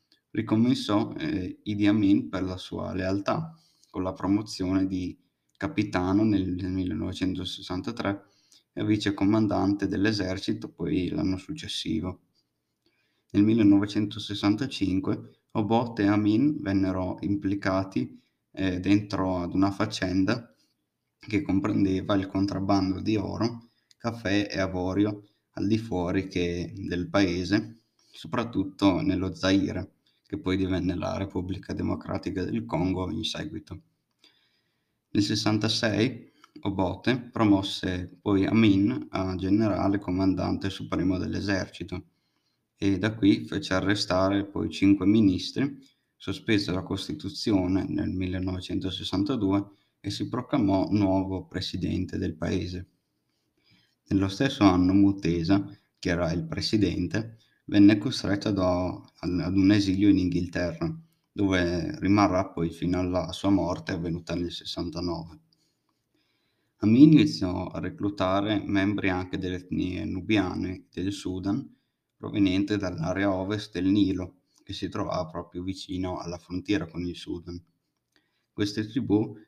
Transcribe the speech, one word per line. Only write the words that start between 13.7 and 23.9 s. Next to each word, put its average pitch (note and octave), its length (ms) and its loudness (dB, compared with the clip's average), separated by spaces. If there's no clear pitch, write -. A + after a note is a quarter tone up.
Obote A2+ 520 0
e G2+ 40 4
Amin G#2+ 520 2
vennero F#2+ 600 -2
implicati, G2 1000 -2
eh, F#2 300 -2
dentro F#2+ 560 2
ad F2 160 -4
una G2 180 2
faccenda G2 840 -2
che G2+ 240 -2
comprendeva F#2+ 720 0
il F#2+ 120 0
contrabbando G2 720 0
di G#2+ 160 0
oro, G2+ 540 -4